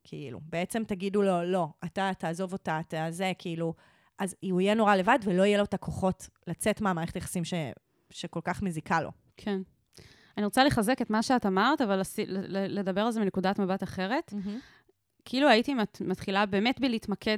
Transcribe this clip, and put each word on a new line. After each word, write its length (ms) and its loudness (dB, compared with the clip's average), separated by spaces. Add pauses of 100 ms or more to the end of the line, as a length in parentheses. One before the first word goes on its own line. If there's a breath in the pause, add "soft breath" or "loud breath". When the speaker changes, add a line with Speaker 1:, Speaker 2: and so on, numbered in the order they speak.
Speaker 1:
כאילו, 400 -12
בעצם 440 -4
תגידו 340 0
לו, 220 2
"לא, 240 0 (180)
אתה 320 -2
תעזוב 360 -4
אותה, 260 -4
אתה 300 -6
זה", 300 -2
כאילו, 340 -4 (460 soft breath)
אז 160 -4 (160)
הוא 100 2
יהיה 120 4
נורא 220 6
לבד 280 4
ולא 200 2
יהיה 140 4
לו 60 4
את 100 -4
הכוחות 560 -4 (180)
לצאת 340 -2
מהמערכת 340 -2
יחסים 300 -4
ש-, 80 -6 (560)
שכל 340 -10
כך 180 -4
מזיקה 400 0
לו. 100 -6 (260)
Speaker 2:
כן. 240 -4 (760 loud breath)
אני 80 0
רוצה 180 4
לחזק 380 4
את 80 -4
מה 140 2
שאת 220 2
אמרת, 360 4
אבל 180 2
לסי-, 260 -4
ל-, 320 -6
ל-, 220 -2
לדבר 220 0
על 100 2
זה 80 -2
מנקודת 400 0
מבט 240 0
אחרת. 500 -4
Speaker 1:
מהמם. 260 -6 (640 loud breath)
Speaker 2:
כאילו 240 4
הייתי 240 4
מת-, 320 -2
מתחילה 400 -2
באמת 340 0
בלהתמקד, 580 -2